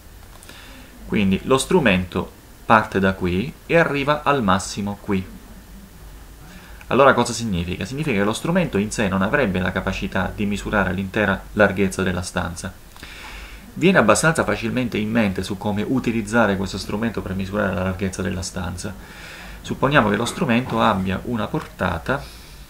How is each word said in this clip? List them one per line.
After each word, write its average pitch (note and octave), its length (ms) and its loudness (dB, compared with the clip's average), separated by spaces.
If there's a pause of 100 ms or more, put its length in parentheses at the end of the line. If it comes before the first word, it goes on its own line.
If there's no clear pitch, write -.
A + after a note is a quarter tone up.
(1040)
Quindi F#2+ 380 2
lo C3 140 4
strumento G2 720 2 (360)
parte G#2+ 340 4
da F#2+ 140 4
qui F#2+ 400 -2 (120)
e D#3+ 120 4
arriva C#3+ 460 2
al C#3 200 2
massimo G2+ 560 0
qui. F#2+ 380 -2 (1500)
Allora B2+ 260 6
cosa A#2 200 2
significa? F2+ 520 -2
Significa C3+ 320 -2
che G2+ 60 2
lo G#2+ 100 2
strumento D#3+ 460 0
in G#2+ 100 0
sé G#2+ 180 0
non F#2+ 140 0
avrebbe G#2+ 380 2
la F#2 120 0
capacità F#2+ 640 -2
di G#2 120 -2
misurare G2+ 440 0
l'intera G2 480 0 (140)
larghezza G2 480 4
della F#2 220 -2
stanza. F2 500 -6 (1040)
Viene E3+ 240 4
abbastanza A#2 440 4
facilmente A2+ 540 -2
in G#2+ 140 -2
mente G#2 320 2
su F#2+ 140 -6
come G#2 300 -2
utilizzare A2+ 720 2
questo F#2+ 220 -4
strumento G#2 420 -4
per F#2+ 140 -4
misurare G2 400 -2
la F#2 80 -2
larghezza F#2+ 400 -2
della F#2+ 180 -4
stanza. F2+ 520 -8 (680)
Supponiamo C3 480 2
che G2+ 60 4
lo A2+ 100 0
strumento A#2+ 560 0
abbia F#2+ 440 2
una A2 200 -2
portata B2+ 800 -4 (460)